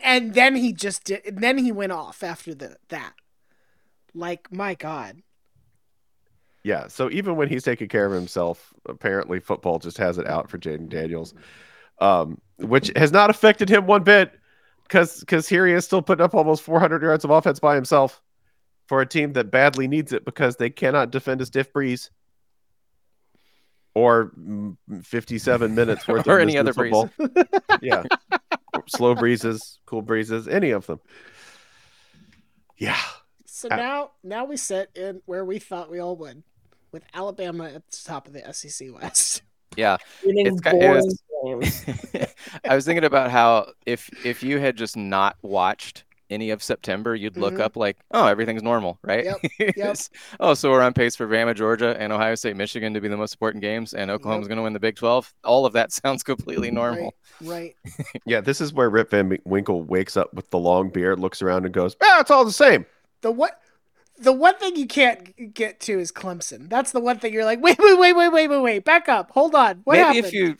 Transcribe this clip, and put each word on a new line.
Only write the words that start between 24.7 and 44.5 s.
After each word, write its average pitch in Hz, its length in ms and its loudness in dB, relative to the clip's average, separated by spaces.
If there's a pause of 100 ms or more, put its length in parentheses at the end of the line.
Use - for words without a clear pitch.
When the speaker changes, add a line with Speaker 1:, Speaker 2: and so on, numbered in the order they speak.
Speaker 2:
fifty-seven 117 720 -2
minutes 113 320 0
Speaker 3:
<laughs> - 20 -18
Speaker 2:
worth 113 180 0
Speaker 3:
Or 196 120 6
Speaker 2:
of 170 40 4
Speaker 3:
any 156 120 2
Speaker 2:
Mizzou 143 60 2
Speaker 3:
other 143 140 0
breeze. 123 180 -2 (240)
Speaker 2:
football. 311 280 2 (240)
Speaker 3:
<laughs> 415 140 0
Speaker 2:
Yeah. - 220 -2 (840)
Slow 123 280 2
breezes, 117 720 -2
cool 113 160 -8
breezes, 110 460 -4
any 180 220 0
of 101 160 -4
them. 80 140 -10 (1800)
Yeah. 104 200 -6 (500)
Speaker 1:
So - 240 -16
Speaker 2:
Uh, 220 60 -2
Speaker 1:
now, 277 340 -6 (120)
now 208 220 -10
we 285 120 -12
sit 196 380 -8
in 185 320 -12
where 185 180 -8
we 190 140 -8
thought 175 320 -14
we 175 100 -12
all 175 160 -8
would, 151 260 -20 (500)
with 160 120 -18 (100)
Alabama 180 520 -10
at 147 240 -18
the - 140 -16
top 147 220 -14
of 139 60 -20
the 139 140 -20
S - 180 -14
E 147 40 -20
C 135 220 -14
West. - 520 -4 (340)
Speaker 3:
Yeah. 107 200 2 (280)
Speaker 4:
Winning 196 220 2
Speaker 3:
It's 185 140 -2
ki-, 170 100 0
it 180 240 6
was 190 280 0 (200)
Speaker 4:
boring 131 180 -8
games. - 640 -6 (200)
Speaker 3:
<laughs> - 180 -18
I 131 100 2
was 135 100 2
thinking 165 200 0
about 135 260 2
how 117 420 4 (140)
if, 120 220 -6 (160)
if 120 180 -6
you 139 160 -4